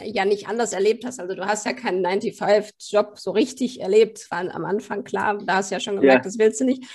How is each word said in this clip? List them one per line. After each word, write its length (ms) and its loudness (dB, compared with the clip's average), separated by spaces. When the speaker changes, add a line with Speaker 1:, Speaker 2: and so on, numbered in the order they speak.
Speaker 1:
ja 200 -2
nicht 240 0
anders 240 -2
erlebt 320 2
hast, 160 -10
also 120 -6
du 120 -8
hast 200 -2
ja 60 -2
keinen 300 -4
Nine-to-Five-Job 1160 0
so 140 -8
richtig 480 0
erlebt, 400 4
es 120 -16
war 220 -6
am 120 -6
Anfang 400 -6
klar, 320 -2
da 180 -2
hast 160 -2
du 40 -4
ja 40 -2
schon 160 -6
gemerkt, 300 6
Speaker 2:
Ja. 40 -8
Speaker 1:
das 80 -10
willst 220 4
du 60 0
nicht, 180 0